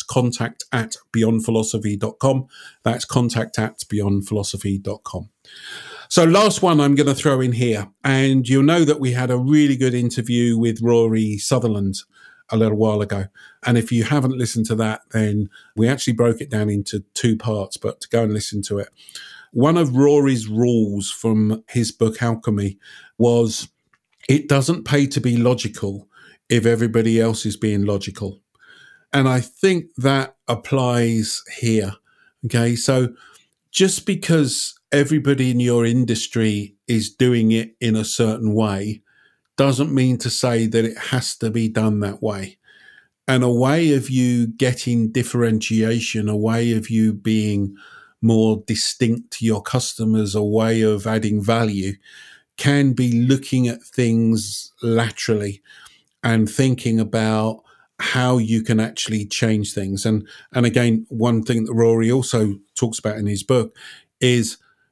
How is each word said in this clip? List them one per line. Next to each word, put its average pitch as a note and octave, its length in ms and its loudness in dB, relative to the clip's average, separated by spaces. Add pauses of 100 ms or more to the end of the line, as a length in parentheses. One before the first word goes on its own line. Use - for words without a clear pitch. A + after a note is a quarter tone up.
contact A#2+ 640 -2
at A2+ 240 -4 (160)
beyond A2+ 320 0
philosophy A2 520 -2
dot G#2+ 220 -8
com. C3+ 280 0 (380)
That's A#2+ 200 -4
contact - 540 -2
at - 300 -6
beyond G2+ 380 -2
philosophy G2 520 -4
dot G2 260 -10
com. F#2 240 -12 (800)
So E3+ 160 4
last G3 380 4
one E3+ 180 4
I'm C#3+ 140 4
gonna C#3 200 2
throw C3+ 260 0
in B2+ 120 0
here, A2+ 360 -2 (140)
and C3+ 460 2
you'll C3+ 140 4
know E3 220 4
that D3 160 2
we B2+ 120 -2
had B2+ 180 -2
a B2 80 0
really C#3 380 4
good B2+ 180 0
interview A#2+ 600 0
with A2+ 240 0
Rory A2+ 580 2
Sutherland G#2 580 -2 (520)
a A2+ 80 -4
little G#2+ 220 2
while G#2+ 240 2
ago. G2+ 220 -4 (400)
And A#2+ 120 2
if A2+ 140 0
you A#2 140 0
haven't C3 340 0
listened A2+ 280 -2
to A2+ 100 -2
that, A2 240 -2 (100)
then G#2 400 0 (240)
we A2+ 140 4
actually B2+ 240 0
broke A#2 280 2
it C#3+ 80 -10
down G#2+ 220 -2
into G2+ 300 -4 (120)
two A2+ 240 0
parts, G#2+ 400 -6
but - 240 -8
to - 80 -16
go A#2 140 0
and A2 100 0
listen G#2 360 -4
to G2+ 100 -4
it. G2+ 100 -8 (640)
One D#3 260 2
of C#3+ 200 0
Rory's C#3 500 4
rules G#2+ 640 0
from A2 580 0
his A2+ 220 -2
book A2+ 320 -2
Alchemy A2 560 -2 (400)
was, A#2 480 2 (600)
"It C#3+ 200 2
doesn't C#3+ 360 2
pay C#3+ 240 2
to C#3 120 -4
be A#2+ 160 0
logical A#2 720 -2 (400)
if A2+ 180 2
everybody A2+ 540 2
else A2+ 260 0
is G#2 100 -4
being G#2 280 -2
logical." G2+ 560 -6 (720)
And C3+ 160 2
I B2+ 120 2
think F3+ 460 -2 (100)
that C3+ 400 -2 (100)
applies A#2+ 960 0 (160)
here. G#2+ 360 0 (500)
Okay, A#2+ 320 0
so B2+ 380 0 (580)
just - 340 0
because - 720 -2 (140)
everybody C#3 580 2
in B2 80 0
your A#2+ 260 2
industry A2+ 920 0 (100)
is A2 240 -2
doing A#2+ 400 2
it A2+ 300 -2
in A2+ 160 0
a A2 80 -2
certain A2 500 -2
way G#2+ 480 -2 (540)
doesn't C#3 340 2
mean B2+ 280 2
to A#2+ 100 -6
say A#2 380 0
that A2+ 180 0
it A2+ 140 -6
has - 360 -4
to A2+ 160 -4
be A2+ 160 -2
done G#2+ 340 0
that G2+ 220 -6
way. G2 360 -8 (680)
And B2+ 160 2
a B2 80 2
way C#3+ 440 2
of C3+ 160 -2
you B2 360 2
getting A#2+ 640 0
differentiation, A2+ 1160 0
a G#2 80 0
way A2+ 360 0
of A2 180 -4
you A2 240 2
being G2+ 600 -2 (460)
more A2 460 2
distinct A#2 640 -2
to - 140 -6
your G#2+ 160 0
customers, A2 720 -2
a G#2+ 100 0
way A2 380 2
of G#2+ 240 0
adding G#2+ 360 -2
value, G2+ 520 -2 (640)
can C#3 340 2
be B2 200 0
looking B2+ 540 0
at A#2 160 -6
things A2+ 880 -2 (100)
laterally A2 800 -2 (600)
and A2+ 280 0
thinking B2+ 500 0
about A2 640 -2 (360)
how B2+ 380 0
you A2 260 0
can A2+ 160 0
actually A2 460 -4
change G#2+ 480 -2
things. G2 320 -6
And, G#2+ 240 0 (240)
and B2 140 2
again, A#2 420 2
one A#2 340 0
thing A#2 220 -2
that A2+ 80 -6
Rory A2+ 400 2
also A2 460 0 (160)
talks A2+ 240 -2
about G#2+ 180 -6
in G#2+ 100 -4
his G#2 160 -4
book A#2+ 320 0 (460)
is B2 380 2 (340)